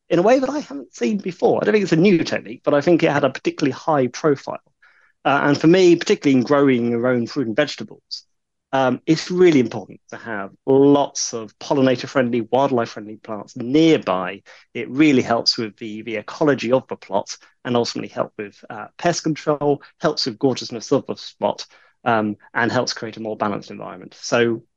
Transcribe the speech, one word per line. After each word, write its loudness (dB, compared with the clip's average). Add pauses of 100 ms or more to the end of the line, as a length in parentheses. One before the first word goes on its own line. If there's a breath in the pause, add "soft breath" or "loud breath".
in 2
a 4
way 6
that -2
I -4
haven't -14
seen -2
before. 0
I -2
don't 4
think 4
it's -2
a 4
new 6
technique, -8
but 2
I 2
think 4
it 4
had 0
a 2
particularly -4
high 0
profile. -2 (640 soft breath)
Uh, 2
and 2
for 0
me, 6
particularly 2
in 2
growing 2
your -2
own 0
fruit -6
and -6
vegetables, -6 (480)
um, 0
it's 0
really 6
important -4 (100)
to -14
have -10 (160)
lots 2
of -12
pollinator-friendly, 0
wildlife-friendly -2
plants -14
nearby. 0 (320 loud breath)
It -8
really 4
helps -2
with -6
the, -12
the -8
ecology -2
of 0
the -10
plot -6 (280 soft breath)
and -2
ultimately -2
help -6
with, -14
uh, -14 (120)
pest -2
control, -2 (200 loud breath)
helps -2
with -8
gorgeousness -4
of 0
the -8
spot, -6 (380 soft breath)
um, 0 (180 soft breath)
and -2
helps -2
create -14
a -14
more -8
balanced -6
environment. -16
So 0 (160)